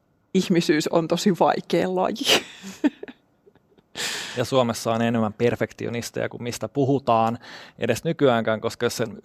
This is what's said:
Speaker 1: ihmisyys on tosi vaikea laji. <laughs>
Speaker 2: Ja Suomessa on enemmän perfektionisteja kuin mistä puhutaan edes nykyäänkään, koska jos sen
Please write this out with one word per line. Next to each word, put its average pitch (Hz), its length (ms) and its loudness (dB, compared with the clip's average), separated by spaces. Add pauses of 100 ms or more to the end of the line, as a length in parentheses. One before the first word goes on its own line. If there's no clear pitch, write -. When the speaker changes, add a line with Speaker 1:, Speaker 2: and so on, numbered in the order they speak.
(340)
Speaker 1:
ihmisyys 170 540 2
on 165 200 2
tosi 175 300 2
vaikea 180 560 2
laji. - 480 0 (400)
<laughs> - 160 0 (1400)
Speaker 2:
Ja 120 80 -2
Suomessa 117 480 0
on 113 100 0
enemmän 113 300 0
perfektionisteja 117 960 -4
kuin 117 140 -12
mistä 120 260 -8
puhutaan 120 720 2 (400)
edes 110 260 -2
nykyäänkään, 117 560 2
koska 113 260 -4
jos 113 100 -2
sen 113 120 -2 (160)